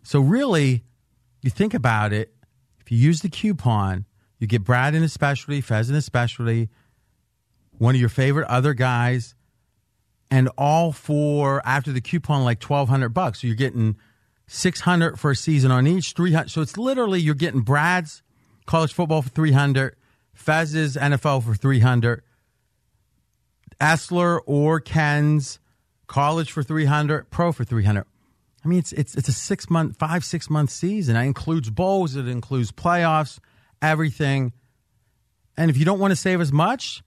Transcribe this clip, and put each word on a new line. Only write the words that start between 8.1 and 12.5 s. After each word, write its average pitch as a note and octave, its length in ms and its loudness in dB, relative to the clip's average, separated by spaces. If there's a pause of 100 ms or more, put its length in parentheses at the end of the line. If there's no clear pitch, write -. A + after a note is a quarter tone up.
other B2+ 260 0
guys, B2 600 -2 (920)
and C3 200 4 (100)
all D#3 320 2
four D3 760 0
after C3+ 280 -2
the B2+ 80 -2
coupon, D3 420 -2
like, A#2+ 160 0